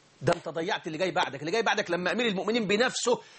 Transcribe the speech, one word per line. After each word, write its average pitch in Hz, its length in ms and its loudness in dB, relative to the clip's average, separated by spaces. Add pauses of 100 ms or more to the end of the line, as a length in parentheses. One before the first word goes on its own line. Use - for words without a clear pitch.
(220)
ده 165 120 4
أنت 170 160 -6
ضيعت 165 380 -4
اللي 156 100 -6
جاي 180 140 0
بعدك. 139 280 -2
اللي 165 120 -6
جاي 226 100 2
بعدك 202 300 0
لما 175 200 0
أمير 233 160 2
المؤمنين 202 400 0
بنفسه 226 520 2 (200)